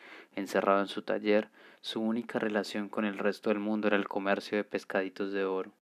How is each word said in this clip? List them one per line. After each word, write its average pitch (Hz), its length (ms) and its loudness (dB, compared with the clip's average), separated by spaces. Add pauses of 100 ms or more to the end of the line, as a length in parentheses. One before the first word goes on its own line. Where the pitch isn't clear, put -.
(340)
Encerrado 98 480 2
en 95 60 -6
su - 120 -8
taller, 104 480 2 (320)
su - 220 -4
única 117 360 0
relación 104 520 -2
con 110 160 0
el 101 100 -2
resto 101 320 0
del 107 100 4
mundo 107 300 0
era 101 80 4
el 101 100 0
comercio 98 520 0
de 104 60 0
pescaditos 98 680 -4
de 98 140 0
oro. 95 260 -4 (120)